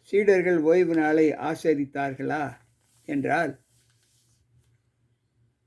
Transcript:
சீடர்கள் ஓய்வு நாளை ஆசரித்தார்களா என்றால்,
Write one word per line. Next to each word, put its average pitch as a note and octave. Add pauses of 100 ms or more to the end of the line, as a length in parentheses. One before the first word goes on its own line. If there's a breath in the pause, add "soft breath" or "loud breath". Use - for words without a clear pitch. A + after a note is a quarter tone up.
சீடர்கள் F#3
ஓய்வு E3
நாளை D#3
ஆசரித்தார்களா C#3 (480)
என்றால், C#3+ (2000)